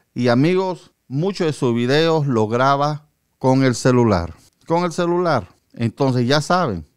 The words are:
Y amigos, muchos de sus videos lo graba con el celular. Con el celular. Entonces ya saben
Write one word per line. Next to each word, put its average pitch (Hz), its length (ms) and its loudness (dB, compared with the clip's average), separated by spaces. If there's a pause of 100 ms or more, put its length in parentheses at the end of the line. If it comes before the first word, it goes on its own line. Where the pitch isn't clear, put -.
(160)
Y 123 140 0
amigos, 180 640 0 (160)
muchos 170 400 -4
de 151 60 -2
sus 120 220 -2
videos 147 500 0
lo 113 220 0
graba 139 600 -2 (300)
con 131 260 2
el 127 120 2
celular. 110 580 2 (320)
Con 170 180 -2
el 175 80 -4
celular. 170 580 -2 (240)
Entonces 123 540 -2
ya 143 140 2
saben 143 560 -2